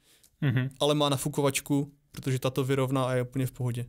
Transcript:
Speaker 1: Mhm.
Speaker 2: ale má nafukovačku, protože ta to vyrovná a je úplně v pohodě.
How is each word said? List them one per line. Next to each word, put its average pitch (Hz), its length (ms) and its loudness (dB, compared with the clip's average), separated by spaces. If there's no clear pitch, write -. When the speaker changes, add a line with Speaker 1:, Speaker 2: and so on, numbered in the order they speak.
Speaker 1:
Mhm. 131 280 0
Speaker 2:
ale 147 140 4
má 147 140 2
nafukovačku, 143 840 0
protože 131 260 -2
ta 131 120 -2
to 139 140 0
vyrovná 131 400 0
a 127 100 0
je 123 80 2
úplně 127 240 -2
v - 60 -10
pohodě. 120 360 -4